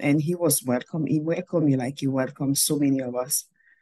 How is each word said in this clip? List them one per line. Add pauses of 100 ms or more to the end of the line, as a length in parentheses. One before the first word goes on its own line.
and
he
was
welcome.
He
welcomed
me
like
he
welcomed
so
many
of
us. (360)